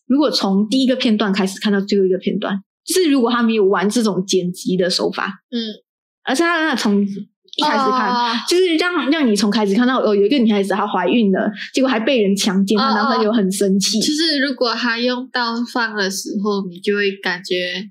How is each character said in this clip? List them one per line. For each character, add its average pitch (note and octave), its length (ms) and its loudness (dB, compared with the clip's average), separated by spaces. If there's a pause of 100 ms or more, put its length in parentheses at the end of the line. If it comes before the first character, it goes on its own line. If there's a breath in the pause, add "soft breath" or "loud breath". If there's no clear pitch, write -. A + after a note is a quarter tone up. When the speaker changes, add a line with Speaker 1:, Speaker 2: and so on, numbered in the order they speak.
Speaker 1:
如 B3+ 100 2
果 C#4+ 140 2
从 G3+ 380 0
第 C4 120 0
一 C4 60 2
个 B3+ 80 2
片 A#3 220 0
段 G#3 160 0
开 F#3+ 120 0
始 F#3+ 140 -8
看 G#3+ 140 -2
到 G3 80 2
最 G3+ 180 0
后 F#3+ 60 4
一 F#3 40 2
个 F#3 80 0
片 F#3+ 200 -4
段， - 160 -4 (320)
就 F#4+ 160 0
是 E4+ 80 2
如 C#4 120 4
果 A#3 100 2
他 A#3+ 100 0
没 A3+ 120 2
有 G#3+ 100 2
玩 F#3+ 260 2
这 A3+ 140 0
种 F#3+ 220 0
剪 F3+ 260 -2
辑 F3+ 240 -4
的 F3+ 140 0
手 G3 200 -2
法， - 160 -6 (260)
Speaker 2:
嗯。 A3+ 280 -8 (440)
Speaker 1:
而 C4 120 -2
是 D#4 80 2
他 D#4+ 320 0
从 G3+ 260 2
一 - 600 -6
开 D4+ 80 2
始 C#4+ 60 0
看， B3+ 360 0
Speaker 2:
哦。 A#3+ 180 0 (160)
Speaker 1:
就 E4+ 80 2
是 F4+ 200 2
让， E4+ 340 0
让 D4 200 2
你 G#3 60 2
从 G#3 140 2
开 G#3+ 160 0
始 G3 80 0
看 B3 140 4
到， B3+ 120 2
哦， G#3 160 2
有 G3+ 80 4
一 G3+ 60 2
个 C#4+ 80 2
女 A3+ 140 4
孩 G3+ 100 2
子 G3 120 -2
她 G3 140 -2
怀 G#3 200 -2
孕 A#3 240 2
了， F3+ 200 0 (220 loud breath)
结 C#4 80 0
果 C4 80 2
还 A3+ 100 0
被 A#3 220 2
人 G3 140 2
强 G3 280 0
奸， G#3 140 2
Speaker 2:
哦， G#3 40 2
Speaker 1:
她 C4+ 120 0
男 A3 220 0
朋 A3+ 80 0
友 G#3+ 100 2
很 G3 180 2
生 G3 280 2
气。 G3+ 180 -2
Speaker 2:
哦。 G#3+ 40 0
就 D4+ 120 0
是 D#4 260 0
如 C#4 140 0
果 A#3+ 220 -2
他 A#3 240 0
用 B3 340 -2
倒 A#3 220 -2 (180)
放 A3+ 220 -2
的 G3 160 0
时 - 180 -8 (140)
候， G3+ 260 -2
你 F3 100 -14
就 G3+ 160 0
会 G3+ 160 0 (120)
感 F3+ 200 -4
觉， F#3 480 -6